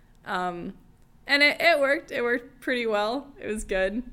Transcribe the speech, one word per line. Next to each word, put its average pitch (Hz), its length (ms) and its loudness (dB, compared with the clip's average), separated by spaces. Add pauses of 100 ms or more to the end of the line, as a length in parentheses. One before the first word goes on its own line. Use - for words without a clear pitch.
(260)
Um, 180 480 -4 (540)
and 285 140 4
it, 294 180 4
it 330 180 4
worked. 277 320 0
It 240 120 -4
worked 247 380 -4
pretty 247 260 -2
well. 220 420 0 (120)
It - 60 -10
was 214 180 -4
good. 202 380 0 (100)